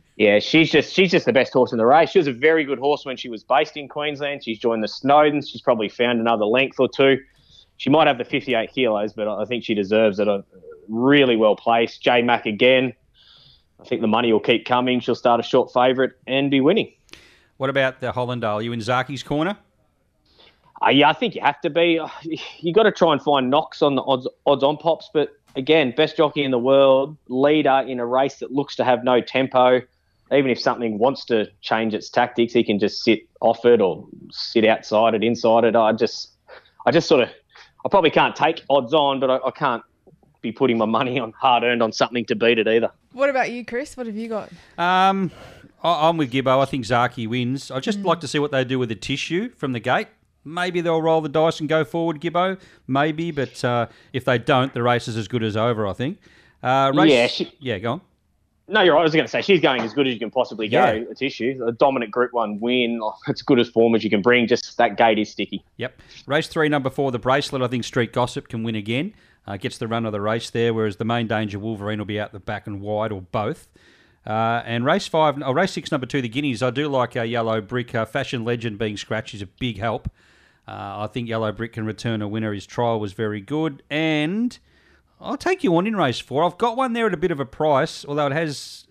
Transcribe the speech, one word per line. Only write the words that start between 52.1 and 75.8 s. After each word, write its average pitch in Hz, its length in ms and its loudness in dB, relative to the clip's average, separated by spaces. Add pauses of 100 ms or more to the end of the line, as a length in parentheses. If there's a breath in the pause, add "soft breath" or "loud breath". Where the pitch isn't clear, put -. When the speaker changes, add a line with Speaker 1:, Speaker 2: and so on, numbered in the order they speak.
Speaker 2:
Gibbo. 175 360 -2 (300 soft breath)
Maybe, 156 460 -2
but, 139 320 -6
uh, 120 240 0 (240 soft breath)
if 123 120 -6
they 123 140 2
don't, 131 360 2
the 120 100 -4
race 123 240 0
is 110 80 -8
as 110 100 -4
good 120 160 -4
as 107 140 -2
over, 107 320 0
I 95 40 -4
think. 139 260 -6 (440 soft breath)
Uh, 135 320 2
race 160 160 6
Speaker 1:
Yeah, 123 160 6
she - 320 -6
Speaker 2:
Yeah, 120 220 -6
go 117 140 -4
on. 180 60 -10 (680)
Speaker 1:
No, 208 140 2
you're 165 120 6
right. 156 60 4
I - 20 4
was 160 100 2
gonna 156 140 2
say, 120 160 -4
she's 185 180 4
going 131 200 2
as 110 120 -6
good 135 140 0
as 131 80 -2
you 107 60 -10
can 110 100 -6
possibly 110 380 -4
go, 120 240 2
Speaker 2:
Yeah. 110 180 -4
Speaker 1:
a 107 60 -16
tissue. 131 500 -6
A 117 60 -2
dominant 120 400 0
Group 123 200 -2
One 107 280 -4
win. 117 420 0
Oh, 107 140 -6 (100)
it's - 160 -6
good 135 160 4
as 117 100 2
form 113 280 4
as 107 80 -2
you 104 60 -4
can 101 120 2
bring. 120 240 4
Just - 320 -2
that 113 180 2
gate 113 220 4
is 107 100 -2
sticky. - 360 -10 (140)
Speaker 2:
Yep. 120 220 -12 (260 loud breath)
Race 151 200 -2
three, 156 220 -2
number 143 200 -2
four, 139 220 -2
the 120 80 -4
Bracelet. 131 440 -2
I 127 40 2
think 120 160 -4
Street 117 300 -2
Gossip 123 340 -4
can 113 160 -8
win 113 140 -6
again. 120 360 -6 (320 soft breath)
Uh, 101 120 -10
gets 117 220 -10
the 117 100 -6
run 113 180 -4
of 107 60 -4
the 104 80 -4
race 110 300 -4
there, 117 220 0
whereas 110 260 -2
the 113 60 -6
Main 117 220 -2
Danger 107 320 -4
Wolverine 104 400 -6
will 101 80 -8
be 104 140 -6
out 104 100 -8
the 104 80 -16
back 104 300 -10
and 101 120 -10
wide 107 300 -4
or 95 120 -10
both. 110 440 -6 (580 soft breath)
Uh, 113 400 -2
and 117 200 -4
race 170 240 0
five, 156 260 2 (100)
oh, 135 80 -2
race 180 200 0
six, - 180 -10